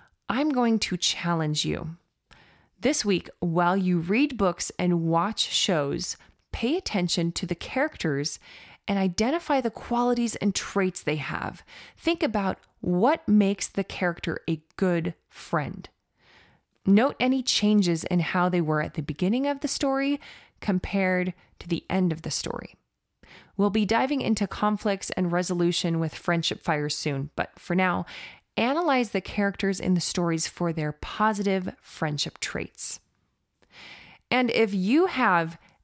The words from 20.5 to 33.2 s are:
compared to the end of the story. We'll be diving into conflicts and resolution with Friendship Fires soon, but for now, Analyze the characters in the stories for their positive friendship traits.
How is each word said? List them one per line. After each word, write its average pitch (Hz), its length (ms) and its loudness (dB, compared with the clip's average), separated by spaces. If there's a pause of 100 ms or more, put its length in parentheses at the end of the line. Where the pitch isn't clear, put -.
compared 185 720 0 (240)
to - 100 -16
the 170 220 -2
end 185 220 2
of 156 100 -6
the 151 80 -6
story. - 460 -6 (800)
We'll 202 120 4
be 214 160 2
diving 247 380 0
into 208 240 0
conflicts 208 640 -2
and 180 200 0
resolution 175 680 0
with 160 140 -2
Friendship - 480 -2
Fires 147 340 -2
soon, 143 400 -2
but - 220 -4
for - 180 -4
now, 185 300 0 (500)
Analyze 262 540 2
the 190 100 0
characters 196 600 -2
in 185 140 2
the 175 60 4
stories 170 460 0
for 170 260 -2
their 151 200 -2
positive 196 880 0
friendship - 580 -4
traits. - 600 -8 (1300)